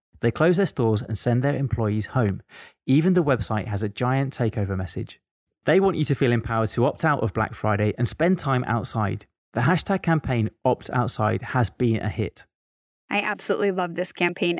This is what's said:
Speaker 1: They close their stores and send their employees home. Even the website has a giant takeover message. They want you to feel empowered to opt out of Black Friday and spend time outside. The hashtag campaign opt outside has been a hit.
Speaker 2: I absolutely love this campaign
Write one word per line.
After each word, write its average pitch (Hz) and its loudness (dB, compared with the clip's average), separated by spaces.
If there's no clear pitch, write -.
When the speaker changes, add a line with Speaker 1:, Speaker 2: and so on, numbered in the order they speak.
Speaker 1:
They 117 2
close 165 4
their 196 2
stores 113 2
and - -6
send 123 2
their 143 0
employees 107 -2
home. 104 0
Even 156 4
the 175 2
website 113 0
has 104 -2
a 104 -2
giant 131 -2
takeover 101 -2
message. 98 -6
They 180 4
want 185 2
you 151 0
to 139 0
feel 120 2
empowered 113 0
to 120 2
opt - -2
out 151 0
of 110 -2
Black - -2
Friday 104 0
and 123 0
spend 175 2
time 127 -2
outside. 107 -2
The 120 0
hashtag 175 2
campaign 131 0
opt - 0
outside 110 0
has - 0
been 113 0
a 92 -4
hit. - -6
Speaker 2:
I 202 -2
absolutely 208 -2
love 180 -4
this 180 -4
campaign 175 -2